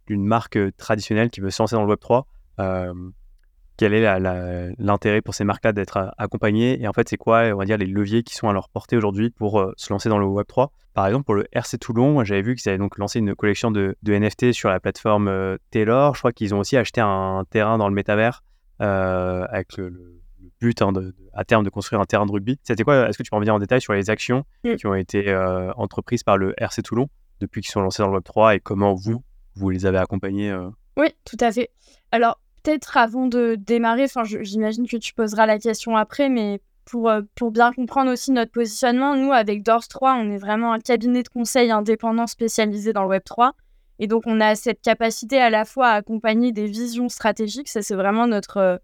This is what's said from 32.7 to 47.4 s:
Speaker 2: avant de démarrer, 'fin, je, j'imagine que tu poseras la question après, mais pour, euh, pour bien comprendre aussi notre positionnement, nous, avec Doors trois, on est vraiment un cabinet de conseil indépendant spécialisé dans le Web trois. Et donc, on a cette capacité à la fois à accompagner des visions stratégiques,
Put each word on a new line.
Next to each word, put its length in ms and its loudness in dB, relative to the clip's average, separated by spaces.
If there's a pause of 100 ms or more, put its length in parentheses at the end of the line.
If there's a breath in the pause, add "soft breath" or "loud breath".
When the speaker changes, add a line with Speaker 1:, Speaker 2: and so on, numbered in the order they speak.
Speaker 2:
avant 280 2
de 300 0
démarrer, 520 0
'fin, 160 -4
je, 200 -6
j'imagine 440 -2
que 80 -6
tu 180 -10
poseras 340 2
la 120 2
question 380 -2
après, 320 0
mais 320 -2 (240)
pour, 240 -2
euh, 120 2 (140)
pour 160 -2
bien 220 4
comprendre 380 0
aussi 200 -4
notre 200 2
positionnement, 640 0
nous, 160 2
avec 300 2
Doors 260 2
trois, 260 2
on 160 -2
est 60 -4
vraiment 340 -2
un 80 0
cabinet 440 0
de 60 -12
conseil 420 2
indépendant 560 0
spécialisé 640 -2
dans 100 0
le 60 -2
Web 160 0
trois. 280 0 (460)
Et 80 -4
donc, 200 0
on 120 0
a 160 4
cette 260 -4
capacité 600 0
à 80 6
la 160 2
fois 240 0
à 60 4
accompagner 580 0
des 140 -4
visions 420 -4
stratégiques, 580 -4